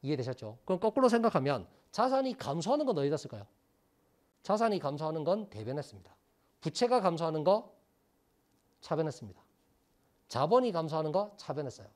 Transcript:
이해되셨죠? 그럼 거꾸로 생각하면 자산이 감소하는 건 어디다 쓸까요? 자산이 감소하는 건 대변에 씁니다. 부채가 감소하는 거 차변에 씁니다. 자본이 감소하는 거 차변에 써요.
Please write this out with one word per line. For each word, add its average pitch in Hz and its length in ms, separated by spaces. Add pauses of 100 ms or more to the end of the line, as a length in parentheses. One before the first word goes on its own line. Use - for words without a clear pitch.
이해되셨죠? 123 600
그럼 180 160
거꾸로 226 300
생각하면 151 580 (240)
자산이 262 460
감소하는 196 480
건 233 140
어디다 143 180
쓸까요? 104 300 (960)
자산이 214 340
감소하는 151 460
건 202 260
대변에 120 320
씁니다. - 340 (460)
부채가 233 400
감소하는 160 420
거 202 320 (1040)
차변에 156 300
씁니다. 98 300 (880)
자본이 214 440
감소하는 160 400
거 202 260
차변에 143 320
써요. - 260